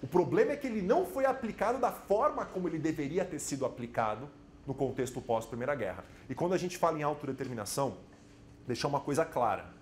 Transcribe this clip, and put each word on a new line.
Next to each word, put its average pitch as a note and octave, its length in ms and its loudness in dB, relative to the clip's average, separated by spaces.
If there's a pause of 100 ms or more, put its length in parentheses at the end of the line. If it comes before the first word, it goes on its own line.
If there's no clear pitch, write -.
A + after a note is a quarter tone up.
O C3 60 -8
problema F3+ 440 4
é C#4 60 -2
que C4+ 100 -6
ele A3 140 -2
não C#4 240 4
foi C4+ 200 0
aplicado B3 540 0
da A#3 100 4
forma A#3 560 2
como F3+ 220 -4
ele E3 100 -2
deveria D#3 460 0
ter D3+ 160 -4
sido C3+ 260 -2
aplicado A#2 640 -2 (380)
no C3+ 60 -4
contexto B2+ 480 -2
pós-Primeira A#2 520 -2
Guerra. G2 300 -4 (260)
E B2 60 -4
quando E3+ 160 0
a F#3 60 2
gente F3+ 200 -2
fala D#3+ 220 2
em D3 40 -2
autodeterminação, C3+ 920 -2 (720)
deixar B2 220 0
uma C#3 100 2
coisa C#3+ 240 2
clara. G#2+ 440 2 (140)